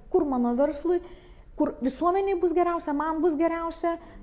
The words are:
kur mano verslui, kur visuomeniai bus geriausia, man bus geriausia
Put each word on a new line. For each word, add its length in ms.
kur 180
mano 320
verslui, 460
kur 260
visuomeniai 640
bus 160
geriausia, 400
man 240
bus 160
geriausia 640